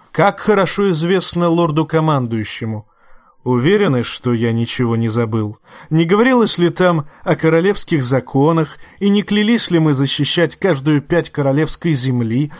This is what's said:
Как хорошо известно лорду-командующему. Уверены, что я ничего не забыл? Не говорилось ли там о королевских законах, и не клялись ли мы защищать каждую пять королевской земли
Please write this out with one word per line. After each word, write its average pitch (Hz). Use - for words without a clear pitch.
Как 196
хорошо 202
известно 175
лорду-командующему. 147
Уверены, 135
что -
я 117
ничего 117
не 113
забыл? 110
Не 165
говорилось 220
ли 170
там 175
о 165
королевских 165
законах, 139
и 196
не 202
клялись 208
ли 175
мы 156
защищать 139
каждую 151
пять 165
королевской 147
земли 123